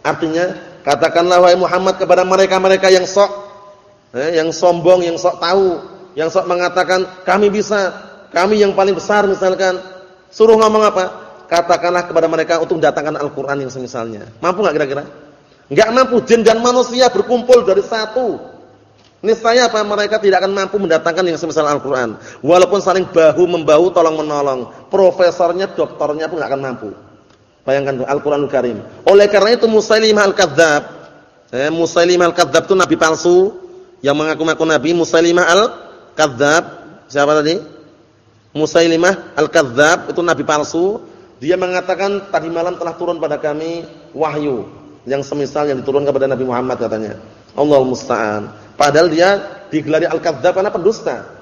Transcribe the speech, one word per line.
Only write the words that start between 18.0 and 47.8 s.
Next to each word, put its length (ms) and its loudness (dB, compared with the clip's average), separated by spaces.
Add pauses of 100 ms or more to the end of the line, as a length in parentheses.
Niscaya 460 2
apa? 160 -2
Mereka 400 -2
tidak 240 4
akan 80 -2
mampu 240 -4
mendatangkan 480 0
yang 100 -2
semisal 300 -2
Al-Qur'an. 500 -2 (240)
Walaupun 400 4
saling 300 -2
bahu-membahu, 800 2
tolong-menolong. 1000 -2
Profesornya, 840 2
doktornya 560 -4
pun 80 -8
nggak 160 -6
akan 80 -6
mampu. 260 -10 (800)
Bayangkan 340 -2
tuh, 60 -4
Al-Qur'anul 420 -2
Karim. 300 -2 (260)
Oleh 220 6
karena 320 2
itu 80 0
Musailimah 640 2
Al-Kadzdzab, 520 2 (680)
eh, 220 -4
Musailimah 560 2
Al-Kadzdzab 400 0
itu 80 2
nabi 180 2
palsu 600 2 (420)
yang 140 0
mengaku-ngaku 500 -2
nabi. 300 0
Musailimah 500 2
Al-Kadzdzab, 1200 0 (460)
siapa 320 2
tadi? 180 -2 (880)
Musailimah 840 0
Al-Kadzdzab 800 0
itu 80 -2
nabi 180 -2
palsu. 600 -2 (360)
Dia 200 -2
mengatakan, 720 -4
"Tadi 160 -4
malam 320 -4
telah 160 -8
turun 200 -4
pada 240 -6
kami 440 -6 (320)
wahyu 480 -4 (440)
yang 160 -4
semisal 440 -4
yang 120 -4
diturunkan 320 -4
kepada 160 -2
Nabi 160 -4
Muhammad," 320 -4
katanya. 400 -6 (400)
Allahul 400 2